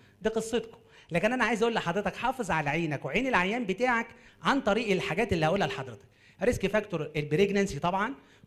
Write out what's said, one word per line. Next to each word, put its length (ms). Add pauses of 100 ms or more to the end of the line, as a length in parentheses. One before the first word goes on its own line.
(220)
دي 60
قصتكم. 500 (320)
لكن 220
أنا 120
عايز 180
أقول 120
لحضرتك 420
حافظ 340
على 200
عينك 340
وعين 220
العيان 380
بتاعك 420 (360)
عن 180
طريق 300
الحاجات 420
اللي 140
هقولها 200
لحضرتك. 400 (360)
ريسك 240
فاكتور 500
البريجنانسي 640
طبعًا، 360 (320)